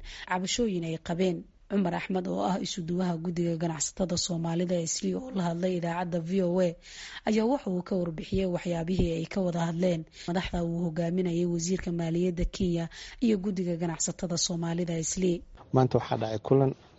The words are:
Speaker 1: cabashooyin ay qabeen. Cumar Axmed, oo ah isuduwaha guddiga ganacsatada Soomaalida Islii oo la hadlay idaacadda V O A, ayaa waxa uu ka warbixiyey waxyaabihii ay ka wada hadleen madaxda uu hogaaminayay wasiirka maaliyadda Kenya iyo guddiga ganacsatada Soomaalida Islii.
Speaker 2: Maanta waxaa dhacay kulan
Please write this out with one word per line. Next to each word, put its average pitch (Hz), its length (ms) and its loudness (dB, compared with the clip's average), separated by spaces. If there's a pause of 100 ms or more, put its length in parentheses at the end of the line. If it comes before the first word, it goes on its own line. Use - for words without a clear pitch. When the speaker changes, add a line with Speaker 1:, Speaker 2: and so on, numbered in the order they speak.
(280)
Speaker 1:
cabashooyin 185 560 0
ay 160 140 -4
qabeen. 175 460 0 (260)
Cumar 180 260 2
Axmed, 185 320 -2
oo 185 180 -2
ah 190 160 2
isuduwaha 175 560 -2
guddiga 170 400 0
ganacsatada 165 600 -2
Soomaalida 170 640 0
Islii 180 340 -2
oo - 160 -6
la 190 120 0
hadlay 175 340 0
idaacadda 170 420 -2
V 180 240 0
O 175 180 2
A, 180 80 4 (560)
ayaa 220 200 4
waxa 262 240 0
uu 180 120 0
ka 190 140 -4
warbixiyey 175 500 -2
waxyaabihii 175 720 0
ay 165 80 -2
ka 196 160 -2
wada 170 180 0 (100)
hadleen 170 360 2 (220)
madaxda 175 360 0
uu 170 160 0 (100)
hogaaminayay 170 560 0
wasiirka 175 460 0
maaliyadda 170 540 0
Kenya 170 440 0 (320)
iyo 220 160 4
guddiga 180 400 -2
ganacsatada 165 600 -2
Soomaalida 170 640 -2
Islii. 175 420 0 (320)
Speaker 2:
Maanta 127 240 6
waxaa 120 200 0
dhacay 110 220 -2
kulan 135 320 6 (280)